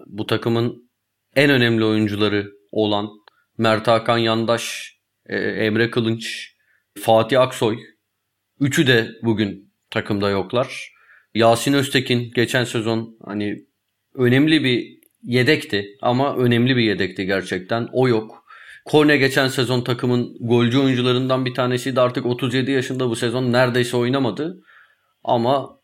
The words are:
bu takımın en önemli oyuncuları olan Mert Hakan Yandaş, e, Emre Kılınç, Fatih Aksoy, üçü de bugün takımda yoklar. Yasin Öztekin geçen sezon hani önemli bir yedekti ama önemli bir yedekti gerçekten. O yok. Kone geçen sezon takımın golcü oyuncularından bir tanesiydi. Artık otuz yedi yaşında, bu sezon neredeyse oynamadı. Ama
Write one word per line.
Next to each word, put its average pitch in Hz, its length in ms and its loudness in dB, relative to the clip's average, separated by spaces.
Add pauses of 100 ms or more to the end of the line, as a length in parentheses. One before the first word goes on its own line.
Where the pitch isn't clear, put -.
bu 104 180 -10
takımın 117 640 -2 (460)
en 143 140 4
önemli 117 360 2
oyuncuları 104 680 0 (200)
olan 104 380 -2 (500)
Mert 110 280 0
Hakan 117 300 2
Yandaş, 113 760 -2 (300)
e, 101 120 -8
Emre 107 540 -2
Kılınç, 113 640 -6 (440)
Fatih 113 420 2
Aksoy, 123 360 -2 (840)
üçü 139 280 0
de 113 220 4 (140)
bugün 104 500 -2 (180)
takımda 101 380 -2
yoklar. 101 640 -4 (420)
Yasin 113 400 4
Öztekin 127 600 0
geçen 123 280 0
sezon 113 640 -4
hani 104 300 -6 (600)
önemli 135 480 4
bir 123 360 -2 (240)
yedekti 120 600 0 (160)
ama 127 360 0
önemli 123 380 2
bir 120 80 2
yedekti 98 420 -2
gerçekten. 98 680 -4
O 127 140 2
yok. 110 360 -2 (420)
Kone 151 320 4
geçen 135 300 2
sezon 127 340 -2
takımın 123 600 -2
golcü 120 380 2
oyuncularından 131 680 0
bir 127 80 -6
tanesiydi. 127 480 -2
Artık 123 240 0
otuz 123 280 -2
yedi 131 180 -2
yaşında, 127 380 -2
bu 113 60 -2
sezon 123 380 -2
neredeyse 123 440 2
oynamadı. 131 640 -2 (640)
Ama 123 460 0 (140)